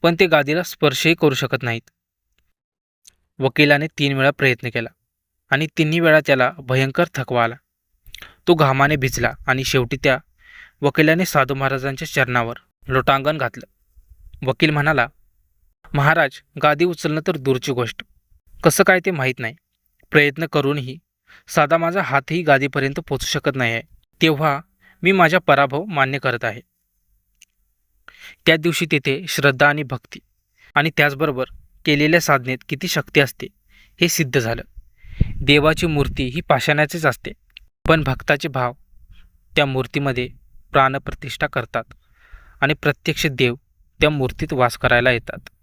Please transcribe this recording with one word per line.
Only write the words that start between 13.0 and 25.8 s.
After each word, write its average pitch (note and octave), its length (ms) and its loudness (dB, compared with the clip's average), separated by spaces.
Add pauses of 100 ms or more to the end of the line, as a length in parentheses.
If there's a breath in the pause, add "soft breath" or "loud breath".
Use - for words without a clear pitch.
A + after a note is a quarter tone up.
घातलं. B2 280 -8 (800)
वकील C#3+ 240 2
म्हणाला, D3 380 0 (880)
"महाराज, D3 380 2 (320)
गादी D3+ 220 2
उचलणं D#3 420 -4
तर D#3 100 -2
दूरची C3 340 -2
गोष्ट, A#2+ 320 -6 (600)
कसं E3+ 200 4
काय F#3 160 4
ते F#3 120 -4
माहीत C3 280 -2
नाही. A#2+ 160 -10 (560)
प्रयत्न D3 340 2
करूनही C#3 520 -2 (500 soft breath)
साधा D3+ 300 2
माझा E3+ 240 -2
हातही C#3 400 -2
गादीपर्यंत C#3 580 0
पोचू C#3 260 -6
शकत C#3 300 -4
नाही A#2+ 180 -2
आहे, A2+ 80 -4 (400)
तेव्हा D3+ 400 2 (420 soft breath)
मी F3+ 80 4
माझा F3+ 280 4
पराभव C#3+ 460 2